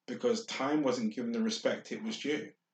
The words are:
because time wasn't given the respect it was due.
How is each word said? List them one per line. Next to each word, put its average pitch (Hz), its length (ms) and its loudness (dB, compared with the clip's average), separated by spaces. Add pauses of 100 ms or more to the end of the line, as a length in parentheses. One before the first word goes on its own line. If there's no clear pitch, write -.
because 117 380 2
time 147 360 2
wasn't 117 320 2
given 117 200 -2
the 113 80 2
respect 113 500 0
it 110 100 -6
was 110 160 -4
due. - 320 -2 (240)